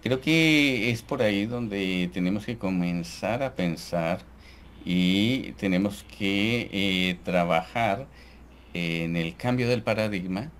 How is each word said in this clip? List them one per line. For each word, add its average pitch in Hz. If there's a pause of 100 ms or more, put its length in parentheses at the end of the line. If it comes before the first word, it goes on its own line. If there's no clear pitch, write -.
creo 127
que 147
es 113
por 131
ahí 104
donde 98
tenemos 95
que 120
comenzar 92
a 131
pensar 85 (560)
y 92
tenemos 98
que, 104
eh, 92
trabajar 90 (640)
en 85
el 82
cambio 123
del 120
paradigma 104